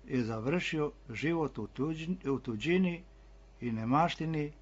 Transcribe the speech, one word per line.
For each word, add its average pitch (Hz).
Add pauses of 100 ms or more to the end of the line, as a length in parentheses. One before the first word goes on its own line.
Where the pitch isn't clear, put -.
je 127
završio 143 (180)
život 147
u 104
tuđ-, 160
u 135
tuđini 170 (580)
i 120
nemaštini 147